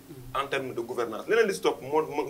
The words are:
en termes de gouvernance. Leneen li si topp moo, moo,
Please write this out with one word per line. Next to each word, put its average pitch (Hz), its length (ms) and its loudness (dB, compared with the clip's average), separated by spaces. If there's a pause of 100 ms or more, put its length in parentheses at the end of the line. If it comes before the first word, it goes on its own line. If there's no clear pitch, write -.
(320)
en 135 140 0
termes 135 300 -2
de 117 40 -2
gouvernance. 113 460 -2
Leneen 214 220 6
li 190 60 0
si - 60 -6
topp - 220 2
moo, 151 240 2
moo, 147 240 -2